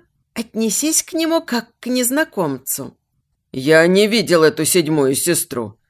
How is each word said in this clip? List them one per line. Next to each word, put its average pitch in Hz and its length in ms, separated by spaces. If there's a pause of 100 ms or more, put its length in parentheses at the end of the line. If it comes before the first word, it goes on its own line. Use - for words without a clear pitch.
(340)
отнесись 226 720
к - 100
нему 320 280
как 233 260 (120)
к - 60
незнакомцу». 233 1120 (560)
«Я 156 340
не 196 200
видел 175 360
эту 151 220
седьмую 147 500
сестру. 123 640 (120)